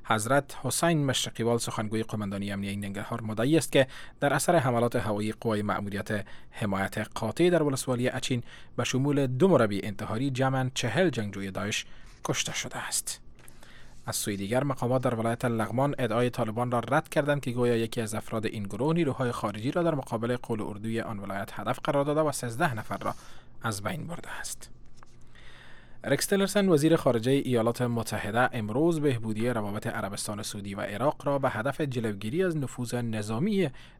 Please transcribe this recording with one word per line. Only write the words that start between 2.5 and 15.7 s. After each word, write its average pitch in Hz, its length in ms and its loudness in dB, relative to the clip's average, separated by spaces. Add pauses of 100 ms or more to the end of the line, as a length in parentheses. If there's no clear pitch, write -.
امنیتی 98 240 -2
ننگرهار، 101 460 -6
مدعی 113 360 4
است - 140 2
که 139 160 6 (320)
در 139 140 2
اثر 170 220 4
حملات 120 400 4
هوایی 107 360 0
قوای 107 300 0
مأموریت 101 640 -2 (260)
حمایت 98 460 -2 (180)
قاطع 139 340 2
در 165 140 6
ولسوالی 127 460 0
اچین 127 340 -2 (340)
به 120 60 0
شمول 139 440 2
دو 131 200 4
مربی 117 360 6
انتحاری 107 480 -2
جمعاً 131 420 2
چهل 160 360 2
جنگجوی 101 420 -4
داعش 98 340 -4 (400)
کشته - 280 -2
شده - 240 -6
است. - 440 -4 (840)
از 110 100 -4
سوی 104 220 -2
دیگر، 110 260 0
مقامات 127 380 0
در 127 140 2
ولایت 113 300 0
لغمان 117 520 0